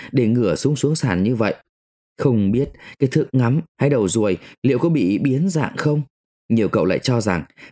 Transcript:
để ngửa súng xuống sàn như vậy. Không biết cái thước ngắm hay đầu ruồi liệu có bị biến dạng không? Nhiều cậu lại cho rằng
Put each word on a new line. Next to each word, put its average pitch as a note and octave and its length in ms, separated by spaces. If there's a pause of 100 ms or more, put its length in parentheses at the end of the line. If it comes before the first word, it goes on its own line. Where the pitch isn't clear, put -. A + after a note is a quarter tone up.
(120)
để B2 160
ngửa A2 280
súng C#3+ 200
xuống - 200
sàn F#2+ 280
như A#2+ 120
vậy. G#2+ 200 (640)
Không G#2+ 340
biết B2+ 200 (280)
cái C3+ 120
thước - 200
ngắm B2+ 300 (160)
hay C#3 120
đầu A#2+ 180
ruồi G#2 300 (260)
liệu B2+ 160
có E3+ 100
bị G#2 280
biến C#3 320
dạng D#3 280
không? D3+ 240 (480)
Nhiều A2 200
cậu E2+ 160
lại F2+ 140
cho A#2+ 220
rằng F2 220 (280)